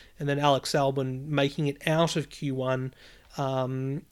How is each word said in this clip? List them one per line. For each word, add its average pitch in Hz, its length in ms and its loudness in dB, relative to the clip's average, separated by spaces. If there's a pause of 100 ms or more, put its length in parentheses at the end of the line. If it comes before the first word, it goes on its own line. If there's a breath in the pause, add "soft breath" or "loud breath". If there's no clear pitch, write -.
(200 loud breath)
and 143 100 -4
then 139 100 0
Alex 143 340 4
Albon 139 540 0
making 143 400 0
it - 200 -4
out 160 280 2
of 147 140 -4
Q 139 260 -6
one, 131 380 -2 (440 loud breath)
um, 131 760 -2